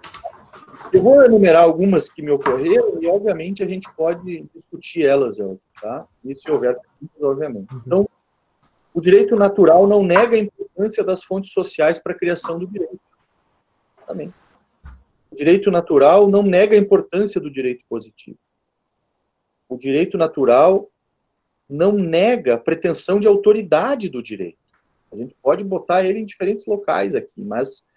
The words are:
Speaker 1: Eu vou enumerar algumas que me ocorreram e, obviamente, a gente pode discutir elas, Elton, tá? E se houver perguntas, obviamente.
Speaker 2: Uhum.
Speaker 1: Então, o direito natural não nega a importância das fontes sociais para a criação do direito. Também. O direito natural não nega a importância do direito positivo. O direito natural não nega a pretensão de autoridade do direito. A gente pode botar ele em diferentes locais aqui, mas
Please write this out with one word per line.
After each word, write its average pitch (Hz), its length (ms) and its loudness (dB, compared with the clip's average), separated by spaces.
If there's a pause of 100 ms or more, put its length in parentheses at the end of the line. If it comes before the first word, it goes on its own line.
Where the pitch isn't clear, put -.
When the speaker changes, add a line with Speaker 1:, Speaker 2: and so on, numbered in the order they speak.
(920)
Speaker 1:
Eu 185 80 4
vou 269 220 6
enumerar 196 400 6
algumas 170 460 2
que - 120 -20
me 147 100 -4
ocorreram 160 680 0
e, 165 60 -4
obviamente, 190 560 -4
a 175 40 -6
gente 190 280 -10
pode 170 580 -6
discutir - 520 -8
elas, 131 340 0
Elton, 95 200 -10 (220)
tá? 123 240 -12 (180)
E 135 120 -12
se - 160 -10
houver 123 240 0
perguntas, - 480 -16
obviamente. 135 500 -6
Speaker 2:
Uhum. 127 120 -16
Speaker 1:
Então, 190 240 0 (840)
o 170 80 -4
direito 196 340 4
natural 196 500 4
não 202 180 2
nega 208 320 2
a 220 40 4
importância 208 640 -6
das 185 200 -4
fontes 196 280 -8
sociais 165 500 -2
para 175 120 -10
a 175 40 -12
criação 170 400 -6
do 175 80 -10
direito. 196 340 -12 (1080)
Também. 170 280 -14 (960)
O - 60 -20
direito 190 340 2
natural 175 580 4
não 196 140 2
nega 202 340 2
a 208 40 6
importância 196 600 -2
do 147 120 -12
direito 127 360 -6
positivo. - 520 -14 (1300)
O 127 80 -12
direito 143 400 -4
natural 156 720 2 (800)
não 160 220 0
nega 185 640 0
a 117 40 0
pretensão 165 640 -2
de 208 80 2
autoridade 202 840 0
do 123 140 -12
direito. 92 340 -12 (540)
A - 40 -20
gente 117 260 -14
pode 170 220 0
botar 190 400 -2
ele 196 160 -2
em 220 60 -10
diferentes 202 400 -8
locais 196 500 -4
aqui, - 260 -10
mas 104 440 -10 (100)